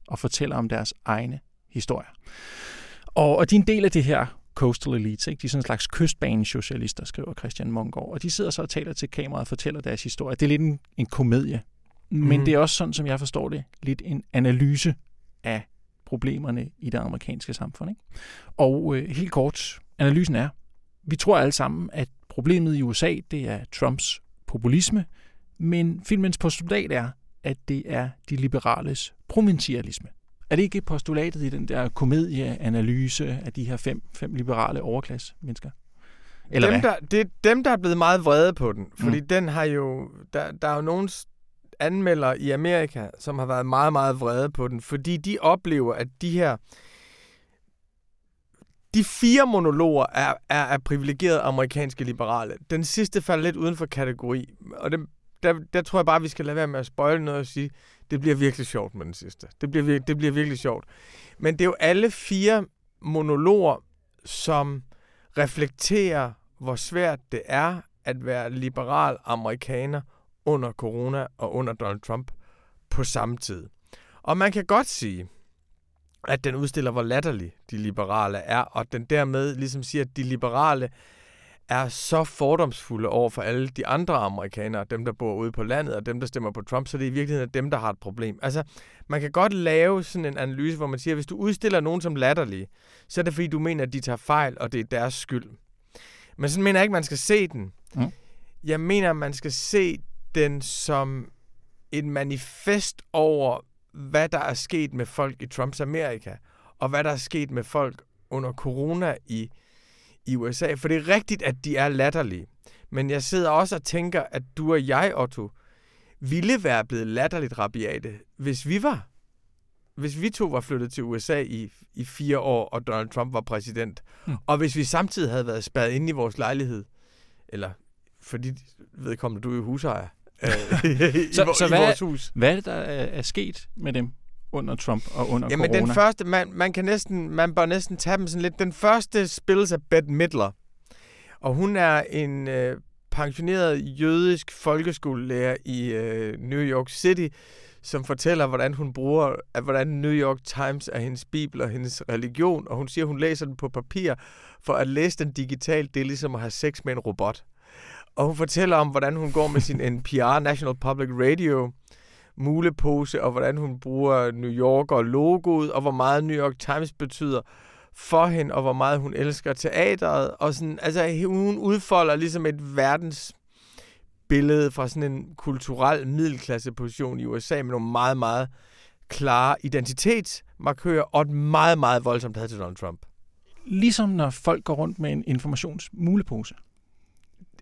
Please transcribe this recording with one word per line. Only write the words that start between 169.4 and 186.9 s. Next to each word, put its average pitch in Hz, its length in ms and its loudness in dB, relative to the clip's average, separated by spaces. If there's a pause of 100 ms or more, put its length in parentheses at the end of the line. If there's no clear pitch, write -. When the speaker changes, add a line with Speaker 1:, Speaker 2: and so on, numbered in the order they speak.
Speaker 2:
teatret. 160 880 2
Og 147 140 2
sådan, 156 280 -6
altså, 165 460 0
hun 196 300 2
udfolder 190 580 4
ligesom 160 300 -2
et 147 300 -4
verdensbillede 147 2000 0
fra 135 160 -4
sådan 143 240 -4
en 135 260 -10
kulturel 135 720 0
middelklasseposition 127 1120 -4
i 120 60 -6
U 117 140 -4
S - 120 -6
A 143 120 -2
med 123 80 -6
nogle 117 200 -4
meget, 123 260 2
meget 120 320 0 (580)
klare 131 560 2
identitetsmarkører 147 1400 0
og - 180 2
et 147 80 2
meget, 151 480 4
meget 123 280 4
voldsomt 120 320 -2
had 113 100 -6
til 110 120 -10
Donald 90 160 -8
Trump. 87 240 -10 (640)
Speaker 1:
Ligesom 214 440 4
når 160 200 2
folk - 340 0
går 160 100 -2
rundt 156 260 -4
med 151 120 -2
en 147 160 -2
informationsmulepose. 147 1300 -2 (1080)